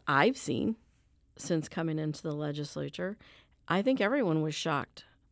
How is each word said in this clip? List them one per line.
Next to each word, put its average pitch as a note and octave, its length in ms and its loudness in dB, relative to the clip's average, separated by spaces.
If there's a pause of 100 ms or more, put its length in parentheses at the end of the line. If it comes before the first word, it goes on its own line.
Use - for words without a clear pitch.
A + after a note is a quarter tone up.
I've D3 300 6
seen, F3+ 380 0 (640)
since D#3+ 260 0
coming D#3+ 320 -2
into D3+ 220 -2
the D#3 120 -4
legislature. D3 840 -6 (500)
I F#3+ 140 2
think C4 200 2
everyone G3+ 400 2
was D#3 140 -2
shocked - 500 -4 (260)